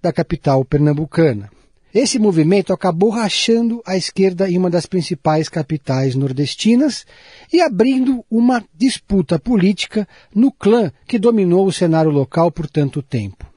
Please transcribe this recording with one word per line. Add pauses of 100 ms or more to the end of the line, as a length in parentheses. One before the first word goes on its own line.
da
capital
pernambucana. (420)
Esse
movimento
acabou
rachando
a
esquerda
em
uma
das
principais
capitais
nordestinas (480)
e
abrindo
uma (100)
disputa
política (260)
no
clã (160)
que
dominou
o
cenário
local
por
tanto
tempo. (120)